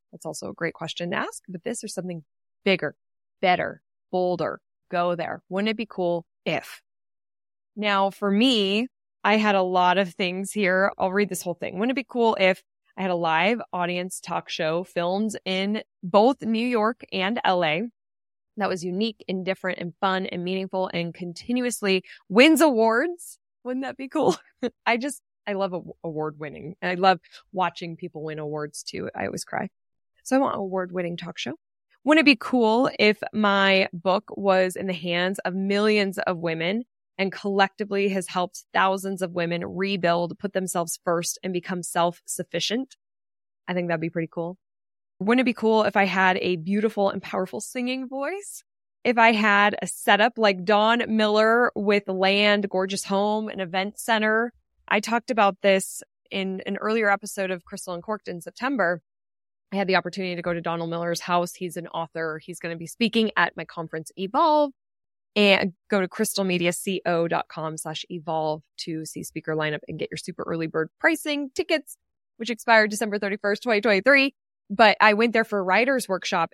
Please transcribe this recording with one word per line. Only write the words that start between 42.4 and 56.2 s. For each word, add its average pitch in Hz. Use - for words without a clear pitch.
I 180
think 175
that'd 165
be 165
pretty 165
cool. 175
"Wouldn't 226
it 254
be 240
cool 220
if 208
I 202
had 190
a 180
beautiful 202
and 190
powerful 202
singing 254
voice? 294
If 233
I 233
had 208
a 180
setup 214
like 202
Dawn 220
Miller 220
with 202
land, 202
gorgeous 190
home, 208
an 196
event 190
center?" 220
I 208
talked 226
about 202
this 196